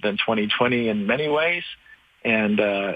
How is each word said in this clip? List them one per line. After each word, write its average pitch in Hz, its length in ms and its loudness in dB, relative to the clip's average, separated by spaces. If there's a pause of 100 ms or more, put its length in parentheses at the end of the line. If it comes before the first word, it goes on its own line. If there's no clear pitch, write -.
than 104 160 -2
twenty 107 300 0
twenty 120 420 0
in 104 160 0
many 135 220 0
ways. 165 360 0 (600)
And, 107 360 2
uh, 98 360 0